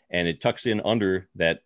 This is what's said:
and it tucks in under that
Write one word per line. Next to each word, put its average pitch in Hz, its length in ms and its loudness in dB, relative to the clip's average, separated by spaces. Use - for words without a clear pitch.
and 87 180 0
it 82 140 -4
tucks - 240 -2
in 110 160 0
under 98 540 0
that 82 320 0